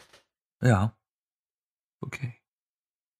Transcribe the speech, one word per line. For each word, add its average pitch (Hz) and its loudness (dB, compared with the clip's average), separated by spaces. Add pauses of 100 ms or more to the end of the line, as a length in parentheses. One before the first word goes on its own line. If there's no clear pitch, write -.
(640)
Ja. 110 4 (1040)
Okay. - -10 (840)